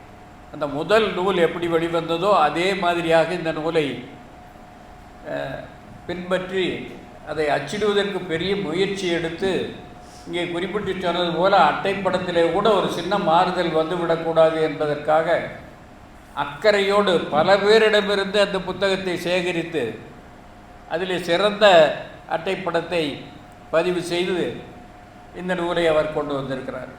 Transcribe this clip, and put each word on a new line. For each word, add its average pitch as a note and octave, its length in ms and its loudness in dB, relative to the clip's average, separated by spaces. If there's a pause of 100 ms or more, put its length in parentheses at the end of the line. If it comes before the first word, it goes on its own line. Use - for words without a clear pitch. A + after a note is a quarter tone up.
(520)
அந்த D3+ 140 -6
முதல் F#3+ 480 2
நூல் F#3 220 0
எப்படி E3+ 320 2
வெளிவந்ததோ E3 680 0
அதே E3 360 2
மாதிரியாக E3+ 600 2
இந்த E3 180 -4
நூலை, D#3 520 -2 (1200)
அஹ், C#3+ 340 -8 (440)
பின்பற்றி F3+ 580 -4 (640)
அதை D3+ 200 -2
அச்சிடுவதற்கு G3 760 0
பெரிய E3+ 300 -2
முயற்சி F#3+ 520 -2
எடுத்து, E3 640 -2 (560)
இங்கே F3 220 -4
குறிப்பிட்டு F#3 520 -4
சொன்னது F3 320 0
போல F3 380 6
அட்டைப்படத்திலே F3+ 840 0
கூட G3+ 180 2
ஒரு E3+ 220 2
சின்ன F3 260 -2
மாறுதல் F3 560 2
வந்துவிடக்கூடாது D#3+ 880 2
என்பதற்காக D3+ 840 0 (840)
அக்கறையோடு G3 880 2
பல E3 360 4
பேரிடமிருந்து G3+ 840 4
அந்த F#3+ 200 0
புத்தகத்தை F#3 560 -2
சேகரித்து E3 840 -2 (920)
அதிலே F3+ 300 -4
சிறந்த F3+ 760 6 (360)
அட்டைப்படத்தை E3 920 -4 (480)
பதிவு E3+ 320 0
செய்து F3 540 -2 (800)
இந்த F3+ 180 -4
நூலை E3+ 320 0
அவர் D3+ 260 2
கொண்டு D3 220 -4
வந்திருக்கிறார். B2+ 540 -8 (100)